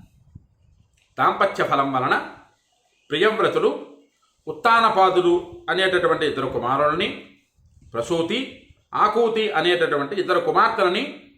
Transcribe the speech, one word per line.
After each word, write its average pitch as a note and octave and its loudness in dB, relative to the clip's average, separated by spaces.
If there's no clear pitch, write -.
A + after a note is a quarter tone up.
దాంపత్య F#3 2
ఫలం C#3 0
వలన C3 -2
ప్రియవ్రతుడు F#3 0
ఉత్తానపాదుడు F#3 2
అనేటటువంటి E3+ 0
ఇద్దరు C3+ -2
కుమారులని, D3 -2
ప్రసూతి, E3 -4
ఆకూతి A3 2
అనేటటువంటి D#3+ 0
ఇద్దరు F3 0
కుమార్తెలని F#3+ 0